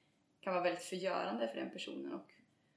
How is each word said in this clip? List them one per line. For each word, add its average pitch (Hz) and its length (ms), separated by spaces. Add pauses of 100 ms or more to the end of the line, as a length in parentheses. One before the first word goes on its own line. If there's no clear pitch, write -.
(420)
kan 190 120
vara 180 100
väldigt 175 200
förgörande 185 640
för - 80
den - 160
personen - 420
och - 180 (460)